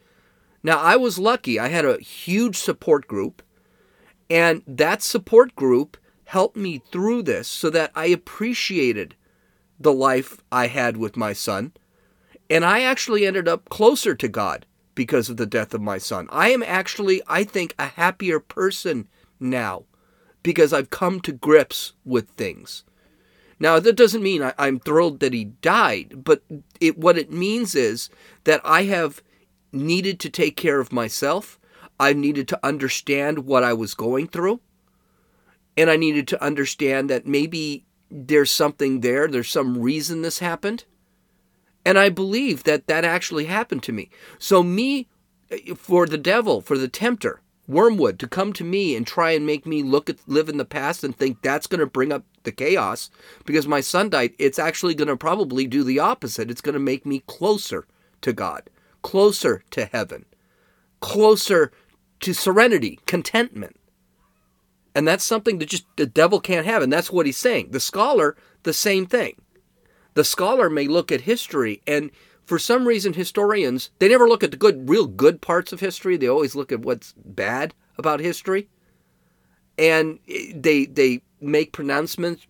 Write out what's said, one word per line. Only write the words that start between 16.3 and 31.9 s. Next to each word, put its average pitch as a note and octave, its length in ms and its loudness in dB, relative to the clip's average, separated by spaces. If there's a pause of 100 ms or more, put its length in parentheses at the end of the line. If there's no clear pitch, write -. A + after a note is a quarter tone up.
I F3+ 180 2
am B3+ 120 2
actually, F#3+ 640 -2
I F3 160 0
think, F#3 340 -6
a C#3 100 -6
happier F3 520 -2
person F3 680 -4 (320)
now A#2+ 460 -4 (580)
because D#3+ 280 4
I've C#3 200 -2
come F#3 300 -2
to E3 100 -8
grips D3 640 2 (120)
with A#2+ 240 -2
things. - 540 -12 (760)
Now, D#3+ 200 4
that G#3+ 180 4
doesn't A3 260 6
mean F3+ 200 0
I, C3 160 -4
I'm C3+ 200 0
thrilled D#3 420 2
that C3 120 0
he A2+ 120 -4
died, C3 800 0
but D#3+ 200 4 (360)
it, D#3+ 200 2
what E3+ 180 6
it D#3 140 -4
means G3 420 -2
is A#2 360 -2 (340)
that D3+ 200 4
I E3 200 4
have F3 400 -4 (500)
needed F3 460 -4
to D#3+ 100 -10
take D#3 260 -2
care C#3+ 240 0
of B2+ 140 -6
myself. C#3 640 -4 (400)